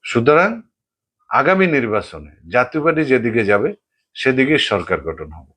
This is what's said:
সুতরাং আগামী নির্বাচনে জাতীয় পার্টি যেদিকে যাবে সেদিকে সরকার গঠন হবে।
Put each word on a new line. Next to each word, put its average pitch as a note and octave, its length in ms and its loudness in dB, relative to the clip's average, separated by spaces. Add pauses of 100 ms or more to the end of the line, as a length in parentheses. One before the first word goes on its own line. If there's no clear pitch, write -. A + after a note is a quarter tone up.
সুতরাং D#3+ 580 2 (680)
আগামী F3+ 380 2
নির্বাচনে G#2+ 640 -4 (200)
জাতীয় B2+ 320 0
পার্টি D#3 220 0
যেদিকে A#2 400 0
যাবে G#2 280 2 (400)
সেদিকে C3+ 440 0
সরকার F2+ 440 -2
গঠন D2+ 300 -10
হবে। - 260 -20